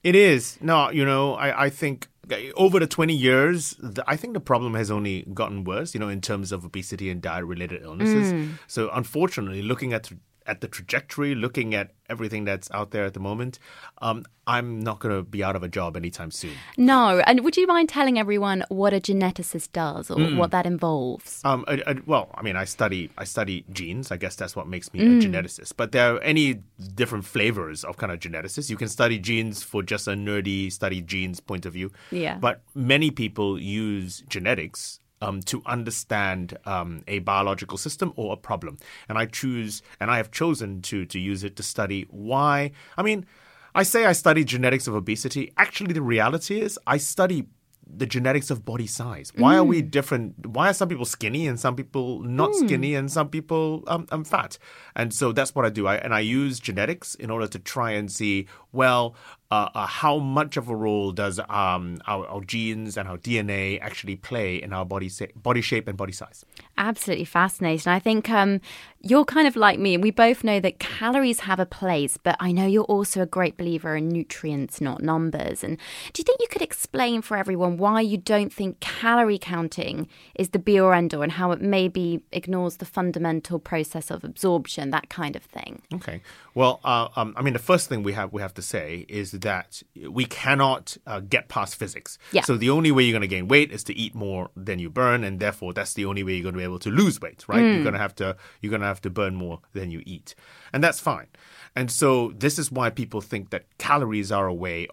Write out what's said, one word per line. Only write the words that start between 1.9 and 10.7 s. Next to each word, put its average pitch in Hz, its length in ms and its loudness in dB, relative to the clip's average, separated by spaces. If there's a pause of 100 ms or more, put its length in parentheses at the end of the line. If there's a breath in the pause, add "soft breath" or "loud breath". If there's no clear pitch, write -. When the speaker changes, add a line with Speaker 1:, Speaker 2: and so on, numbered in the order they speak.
Speaker 1:
over 185 240 8
the 160 60 2
twenty 160 280 2
years, 139 640 4
the, 120 280 -6
I 143 100 2
think 233 180 -8
the 190 60 -4
problem 120 340 0
has 110 160 0
only 104 420 -2
gotten 101 320 -4
worse, 98 300 -4
you 107 60 -4
know, 104 80 -4
in 98 120 -6
terms 98 320 -4
of 90 120 -6
obesity 95 460 -8
and 87 120 -6
diet-related 87 600 -6
illnesses. 196 500 2
Speaker 2:
Mm. 156 340 -4
Speaker 1:
So 110 260 -2
unfortunately, 117 720 -2
looking 123 300 -4
at, 113 180 -4 (360)
at 107 140 -6
the 110 80 -8
trajectory, 139 640 -4